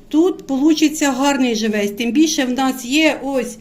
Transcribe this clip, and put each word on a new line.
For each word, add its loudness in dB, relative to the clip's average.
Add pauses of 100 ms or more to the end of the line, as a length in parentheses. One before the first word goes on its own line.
Тут 0
получиться 2
гарний 0
живець, -2
тим -4
більше 2
в -4
нас -2
є 2
ось -4